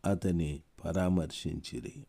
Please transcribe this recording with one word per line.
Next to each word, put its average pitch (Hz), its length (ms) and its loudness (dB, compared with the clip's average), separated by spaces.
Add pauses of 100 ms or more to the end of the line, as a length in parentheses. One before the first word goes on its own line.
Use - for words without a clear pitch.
అతని 85 560 2 (220)
పరామర్శించిరి. 85 1120 0 (140)